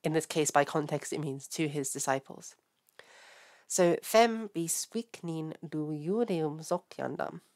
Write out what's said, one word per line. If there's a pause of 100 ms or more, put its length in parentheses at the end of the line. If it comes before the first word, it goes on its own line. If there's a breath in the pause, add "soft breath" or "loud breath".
in
this
case,
by
context,
it
means
to
his
disciples. (1120 loud breath)
So, (140)
"Them
bi
swiknin (120)
du
Judeum
sociandam." (140)